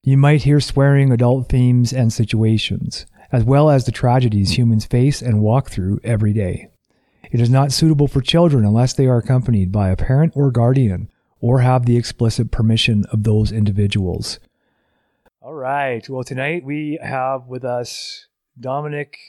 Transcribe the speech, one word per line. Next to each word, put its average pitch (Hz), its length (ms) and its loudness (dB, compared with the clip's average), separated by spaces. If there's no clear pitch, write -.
You 135 120 4
might 147 240 4
hear 143 180 4
swearing, 139 520 2
adult 123 360 0
themes, 123 420 2
and 123 220 0
situations, 110 920 -2
as 120 100 0
well 139 280 4
as 135 160 2
the 120 60 -2
tragedies 120 680 0
humans 117 260 2
face 127 380 0
and 110 180 0
walk 107 300 0
through 98 340 -4
every 104 300 0
day. 92 340 -4
It 117 80 0
is 120 80 4
not 135 240 2
suitable 151 340 2
for 135 140 -2
children 143 460 2
unless 113 260 2
they 135 140 0
are 127 100 2
accompanied 113 560 0
by 101 160 0
a 92 80 0
parent 147 400 0
or 139 140 2
guardian 117 580 0
or 123 200 2
have 127 260 2
the 120 100 4
explicit 117 540 -2
permission 110 640 2
of 104 120 -2
those 107 260 2
individuals. 101 880 -2
All 143 140 -18
right. 131 520 -6
Well, 127 180 -8
tonight 135 400 -6
we 151 380 -8
have 131 440 -6
with 123 180 -12
us - 640 -10
Dominic 147 560 -10